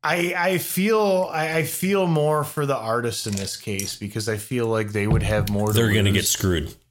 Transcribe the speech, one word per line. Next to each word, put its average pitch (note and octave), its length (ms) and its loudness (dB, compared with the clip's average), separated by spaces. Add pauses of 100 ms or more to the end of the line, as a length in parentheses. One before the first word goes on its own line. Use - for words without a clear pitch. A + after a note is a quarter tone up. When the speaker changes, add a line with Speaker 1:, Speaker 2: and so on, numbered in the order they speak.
Speaker 1:
I, E3+ 320 0
I F3+ 220 0
feel, F#3+ 720 2
I, D#3+ 280 0
I D#3 40 0
feel F#3 440 0
more D3+ 360 2
for D3 220 -2
the C#3 100 2
artists A#2 520 -2
in G2+ 80 -2
this G2 200 -4
case G2 400 -6
because G#2 320 -6
I A2 100 0
feel A#2 300 -4
like A2 240 -2
they G#2 160 0
would G#2+ 160 2
have G#2 260 0
more G#2 180 0
to G#2+ 60 0
Speaker 2:
They're A2+ 200 4
gonna G#2 160 4
Speaker 1:
lose. F#2+ 40 2
Speaker 2:
get F#2 120 2
screwed. E2+ 480 0 (180)